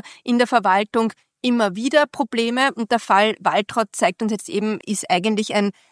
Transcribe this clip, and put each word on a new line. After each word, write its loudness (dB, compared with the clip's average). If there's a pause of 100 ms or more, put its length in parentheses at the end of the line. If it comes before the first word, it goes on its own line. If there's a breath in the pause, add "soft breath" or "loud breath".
(240 loud breath)
in 0
der 2
Verwaltung 2 (340)
immer 0
wieder 2
Probleme -2
und -6
der 2
Fall 2
Waltraud -2
zeigt -2
uns -2
jetzt -6
eben, -4
ist -6
eigentlich 0
ein 0 (200 soft breath)